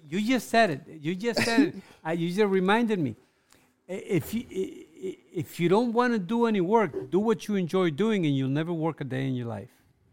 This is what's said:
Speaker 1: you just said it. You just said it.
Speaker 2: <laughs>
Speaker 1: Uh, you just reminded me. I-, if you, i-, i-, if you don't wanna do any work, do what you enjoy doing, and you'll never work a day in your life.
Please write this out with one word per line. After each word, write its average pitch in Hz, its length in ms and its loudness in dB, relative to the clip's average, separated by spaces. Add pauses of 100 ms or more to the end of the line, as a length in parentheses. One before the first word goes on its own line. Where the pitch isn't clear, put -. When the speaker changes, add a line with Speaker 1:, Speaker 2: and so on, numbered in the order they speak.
Speaker 1:
you 170 120 -2
just 226 280 0
said 226 220 4
it. 139 100 -4 (200)
You 156 140 -2
just 220 280 -2
said 233 180 2
it. - 180 2
Speaker 2:
<laughs> 190 60 -16 (220)
Speaker 1:
Uh, 160 60 -4
you 170 160 0
just 180 100 -4 (100)
reminded 196 520 2
me. 123 160 -2 (720)
I-, 175 40 -8
if - 420 -2
you, 240 160 -4
i-, - 580 -8
i-, - 100 -10 (140)
if - 280 -6
you 170 80 4
don't 226 240 2
wanna 240 260 2
do 233 280 0
any 214 140 2
work, 170 500 0
do 170 80 4
what 220 300 0
you 208 80 0
enjoy 180 340 2
doing, 190 360 0
and 143 100 2
you'll 135 120 0
never 160 240 -2
work 160 280 -4
a 147 40 -6
day 131 220 -4
in 131 80 -2
your 123 120 -6
life. 110 240 -10 (420)